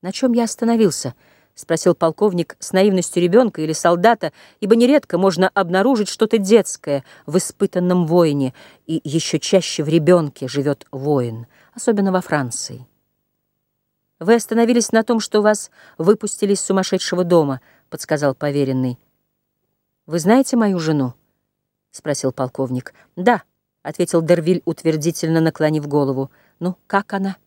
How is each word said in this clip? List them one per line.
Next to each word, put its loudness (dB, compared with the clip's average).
«На -8
чем 0
я 2
остановился?» — 0
спросил 0
полковник -2
с -12
наивностью 2
ребенка 2
или -4
солдата, 2
ибо 4
нередко 2
можно 2
обнаружить 0
что-то 0
детское 0
в -2
испытанном 0
воине 2
и -4
еще -4
чаще 0
в -4
ребенке 2
живет -4
воин, -4
особенно 0
во 2
Франции. -6
«Вы 4
остановились 0
на 2
том, -2
что -2
вас 0
выпустили 0
из -2
сумасшедшего -2
дома», — 0
подсказал -4
поверенный. -2
«Вы -4
знаете 2
мою 0
жену?» — -2
спросил -4
полковник. -6
«Да», — 2
ответил -2
Дервиль, 2
утвердительно -2
наклонив -2
голову. -2
«Ну, -6
как -4
она?» -6